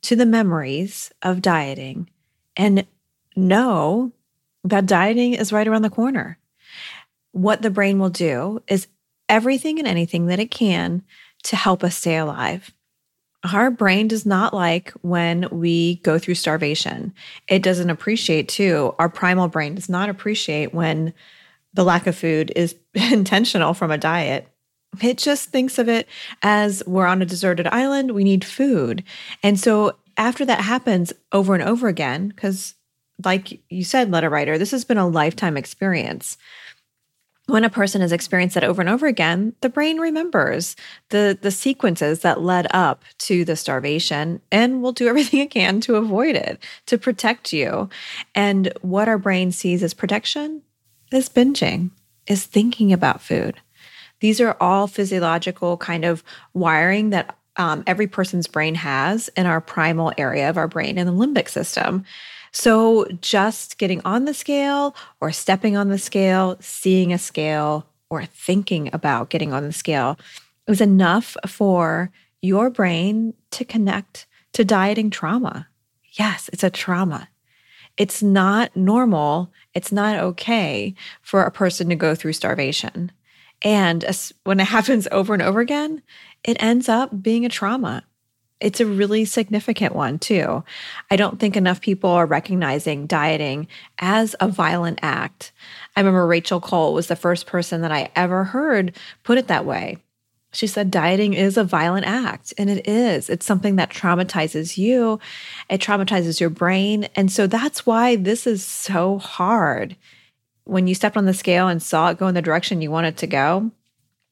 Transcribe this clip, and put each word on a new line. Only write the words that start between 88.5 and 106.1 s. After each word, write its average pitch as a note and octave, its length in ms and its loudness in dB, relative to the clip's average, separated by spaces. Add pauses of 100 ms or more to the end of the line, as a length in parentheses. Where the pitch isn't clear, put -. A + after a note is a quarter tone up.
It's G#3 180 0
a A#3 60 2
really G#3 380 2
significant G#3+ 680 -2
one, C#3 260 -2
too. E3 420 0 (480)
I G3 60 2
don't G3 240 0
think G3+ 160 0
enough F#3 240 2
people F#3+ 300 0
are F3 160 4
recognizing D3+ 800 -2
dieting D3+ 600 -2 (320)
as G#3+ 400 0
a - 80 2
violent E3+ 560 0
act. - 480 -6 (460)
I G3+ 40 2
remember F#3 280 4
Rachel E3+ 320 2
Cole D#3+ 340 0
was E3 140 -2
the E3+ 80 0
first F3 300 -2
person F3 340 -4
that E3 100 -2
I D3+ 240 -4
ever F3+ 300 2
heard G#3+ 520 0 (280)
put A#3+ 120 4
it B3+ 120 0
that F3 180 0
way. - 320 -6 (540)
She - 160 -4
said, F#3+ 240 -2
"Dieting F#3+ 420 2
is G3 220 2
a G#3+ 80 4
violent F3 420 0
act," - 500 -4
and G3+ 140 0
it G3+ 160 -2
is. G#3+ 420 0
It's - 180 -4
something G3 300 2
that F#3 140 0
traumatizes F3 880 -2
you. A3+ 400 2 (500)
It F#3+ 120 0
traumatizes F#3+ 580 0